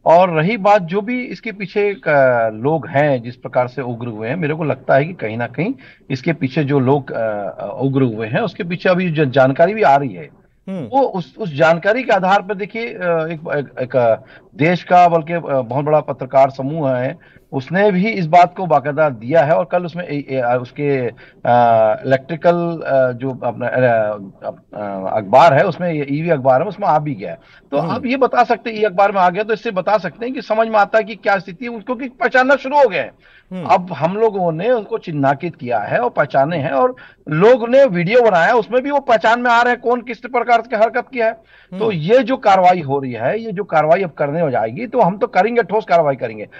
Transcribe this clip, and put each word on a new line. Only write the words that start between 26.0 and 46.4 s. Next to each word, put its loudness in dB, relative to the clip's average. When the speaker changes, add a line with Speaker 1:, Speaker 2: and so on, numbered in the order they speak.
Speaker 1:
ईवी -2
अखबार 2
है, -6
उसमें -6
आ 4
भी -6
गया -10
है। -12
तो -4
Speaker 2:
हम्म। -4
Speaker 1:
आप -6
ये -2
बता 2
सकते -4
हैं, -8
ई -6
अखबार 2
में 0
आ 4
गया, -2
तो -6
इससे -6
बता 0
सकते -10
हैं -8
कि -10
समझ 0
में 0
आता 2
है 0
कि -14
क्या 0
स्थिति -14
है, -10
क्योंकि -8
पहचानना 0
शुरू -2
हो 6
गए -4
हैं। -6
Speaker 2:
हम्म। -10
Speaker 1:
अब 0
हम -4
लोगों 0
ने -2
उनको -2
चिन्हांकित -2
किया -4
है -2
और -2
पहचाने 0
हैं, -4
और 0
लोग 4
ने 6
वीडियो 2
बनाया 4
है, 4
उसमें 0
भी -6
वो 0
पहचान 2
में 0
आ 4
रहे 2
हैं -6
कौन 0
किस -10
प्रकार 0
की -6
हरकत 0
किया -2
है। 0
Speaker 2:
हम्म। -18
Speaker 1:
तो -2
ये 2
जो 0
कार्रवाई 4
हो -2
रही -6
है, -2
ये -10
जो -6
कार्रवाई 2
अब -6
करने -4
हो 0
जाएगी, -4
तो 0
हम 2
तो -2
करेंगे, 0
ठोस -2
कार्रवाई 2
करेंगे। -10